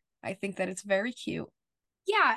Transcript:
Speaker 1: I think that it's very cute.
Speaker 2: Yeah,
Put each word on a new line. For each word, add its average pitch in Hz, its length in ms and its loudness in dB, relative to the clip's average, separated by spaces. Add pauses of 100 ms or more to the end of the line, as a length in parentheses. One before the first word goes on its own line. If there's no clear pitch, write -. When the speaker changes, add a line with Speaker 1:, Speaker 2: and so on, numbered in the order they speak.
(220)
Speaker 1:
I - 100 -4
think 196 240 -6
that 185 140 -2
it's 190 120 -10
very 202 300 0
cute. - 360 -6 (580)
Speaker 2:
Yeah, 359 300 4